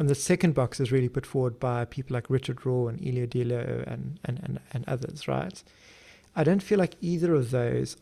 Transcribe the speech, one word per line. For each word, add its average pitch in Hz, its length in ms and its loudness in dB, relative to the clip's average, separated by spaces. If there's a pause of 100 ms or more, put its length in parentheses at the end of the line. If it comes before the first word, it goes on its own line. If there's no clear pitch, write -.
and 147 80 4
the 139 60 4
second 180 400 4
box 127 260 2
is 123 100 0
really 127 200 4
put 131 160 -4
forward 127 340 0
by 120 240 0
people 131 300 -6
like 120 160 -4
Richard 127 300 0
Rohr 127 280 2
and 117 180 -6
Elio 123 200 -2
Di 120 180 -2
Leo 120 420 -2
and, 131 380 -8
and, 131 180 -4
and, - 180 -6 (120)
and 120 160 -4
others, 131 400 -6
right? 147 340 -4 (720)
I 160 80 2
don't 190 200 4
feel 208 160 2
like 180 240 2
either 170 320 2
of 123 160 2
those 127 520 0